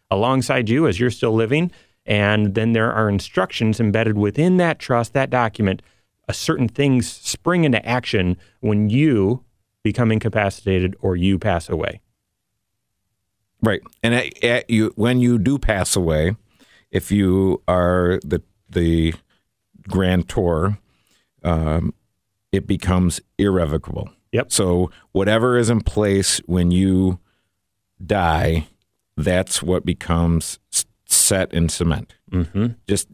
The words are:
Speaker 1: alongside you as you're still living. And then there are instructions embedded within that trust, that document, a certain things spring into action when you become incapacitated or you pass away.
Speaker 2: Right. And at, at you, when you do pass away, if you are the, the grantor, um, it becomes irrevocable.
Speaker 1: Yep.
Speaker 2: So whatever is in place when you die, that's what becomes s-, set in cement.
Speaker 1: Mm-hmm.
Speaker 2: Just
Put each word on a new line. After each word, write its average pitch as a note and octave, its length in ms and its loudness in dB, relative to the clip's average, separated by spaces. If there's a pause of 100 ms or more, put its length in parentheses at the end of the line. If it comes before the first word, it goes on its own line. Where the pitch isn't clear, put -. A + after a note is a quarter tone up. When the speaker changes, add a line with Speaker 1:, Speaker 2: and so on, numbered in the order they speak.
Speaker 1:
alongside B2 580 0
you C#3+ 200 2
as F#2 100 -2
you're B2 120 2
still A#2 240 -2
living. C3 360 0 (360)
And G#2 480 2
then A2+ 180 0
there A2+ 200 2
are A2 160 0
instructions A2 720 -2
embedded G#2+ 360 2
within C#3+ 400 2
that E3+ 220 0
trust, A#2+ 340 -2
that C3+ 160 0
document, A2 540 -2 (440)
a - 60 -4
certain C3+ 360 -2
things C3 420 0
spring - 540 -2
into A#2+ 220 2
action G#2+ 500 -2 (240)
when G#2+ 300 0
you B2 540 2 (380)
become A2 280 0
incapacitated G2 920 0
or F#2 160 -2
you F#2 220 2
pass F2 300 -2
away. D#2 320 -6 (1600)
Speaker 2:
Right. G#2+ 180 2 (220)
And A#2 120 2
at, A2+ 300 -4
at A#2+ 260 0
you, A2 260 2
when B2 240 0
you B2 180 4
do C3 200 0
pass G2+ 380 -2
away, E2+ 400 0 (540)
if - 200 -4
you F#2+ 580 2
are F2+ 560 0
the, E2+ 160 -4 (300)
the E2 440 0 (720)
grantor, F#2 920 0 (640)
um, E2 480 -2 (600)
it G2 140 -2
becomes F#2 540 0 (160)
irrevocable. E2+ 720 -2 (220)
Speaker 1:
Yep. A#2+ 200 -2
Speaker 2:
So F2+ 380 0 (220)
whatever A2+ 460 2
is A2+ 120 2
in A2+ 100 2
place G2+ 640 0
when F2 240 0
you F#2 480 2 (840)
die, E2 640 0 (480)
that's F2+ 460 -2
what F2 220 -2
becomes E2+ 720 -2 (140)
s-, - 140 -4 (200)
set - 460 0
in E2+ 160 2
cement. - 460 -4 (160)
Speaker 1:
Mm-hmm. F#2+ 380 -2 (180)
Speaker 2:
Just G2 280 -2